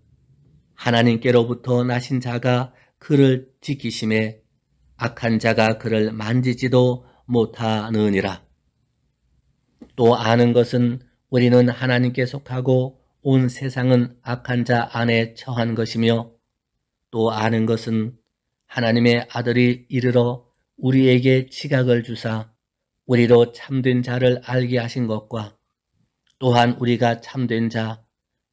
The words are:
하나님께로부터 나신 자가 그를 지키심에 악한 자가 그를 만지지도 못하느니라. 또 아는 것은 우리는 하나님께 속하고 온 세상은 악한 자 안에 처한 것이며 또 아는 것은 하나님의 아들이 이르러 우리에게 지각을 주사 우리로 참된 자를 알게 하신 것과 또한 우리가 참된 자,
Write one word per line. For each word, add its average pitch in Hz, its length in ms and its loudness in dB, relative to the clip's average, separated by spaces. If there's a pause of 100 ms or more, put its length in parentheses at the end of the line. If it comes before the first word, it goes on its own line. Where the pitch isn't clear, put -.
(760)
하나님께로부터 120 1120 0
나신 123 360 -4
자가 123 520 -2 (260)
그를 135 500 2 (120)
지키심에 110 800 -4 (560)
악한 117 420 -4
자가 110 400 0
그를 110 340 -2
만지지도 123 920 0 (200)
못하느니라. 107 1160 -2 (1500)
또 120 200 4
아는 117 360 2
것은 120 480 0 (300)
우리는 123 380 4
하나님께 123 580 -2
속하고 127 760 -4 (220)
온 131 260 2
세상은 127 720 0
악한 123 420 -6
자 117 280 -2
안에 117 420 0
처한 117 400 -4
것이며 113 580 -2 (800)
또 113 200 -2
아는 110 360 0
것은 113 520 -4 (480)
하나님의 120 640 0
아들이 123 580 0
이르러 123 580 0 (300)
우리에게 131 720 2
지각을 127 560 -2
주사 110 500 -8 (540)
우리로 120 460 4
참된 127 500 -2
자를 123 420 -2
알게 123 340 -2
하신 117 280 -6
것과 107 500 -8 (800)
또한 120 340 4
우리가 120 480 -2
참된 117 500 -4
자, 110 340 -6 (480)